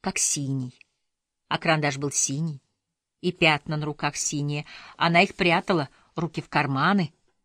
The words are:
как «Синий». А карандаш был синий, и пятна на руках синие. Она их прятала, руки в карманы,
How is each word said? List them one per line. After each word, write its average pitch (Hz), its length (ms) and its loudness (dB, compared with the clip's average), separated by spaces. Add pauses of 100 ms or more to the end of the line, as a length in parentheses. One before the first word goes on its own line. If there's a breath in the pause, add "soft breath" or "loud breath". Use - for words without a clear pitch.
как 190 160 -4
«Синий». 135 600 -2 (680)
А 165 100 -2
карандаш 151 400 0
был 139 140 -4
синий, 147 500 -4 (600)
и 175 100 -2
пятна 156 460 2
на 147 80 -4
руках 147 320 -4
синие. 147 480 -4 (320 loud breath)
Она 170 260 4
их 190 100 -2
прятала, 175 540 2 (280 soft breath)
руки 160 260 -6
в - 80 -12
карманы, 147 640 2 (320)